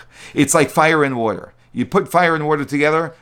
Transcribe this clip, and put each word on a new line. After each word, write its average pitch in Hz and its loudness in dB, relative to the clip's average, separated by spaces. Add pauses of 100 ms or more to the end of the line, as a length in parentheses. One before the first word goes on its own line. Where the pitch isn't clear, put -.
(340)
It's 143 2
like 151 2
fire 160 2
and 135 -2
water. 110 -4 (180)
You 120 -4
put 202 -2
fire 175 2
and 156 -4
water 147 -2
together, 151 0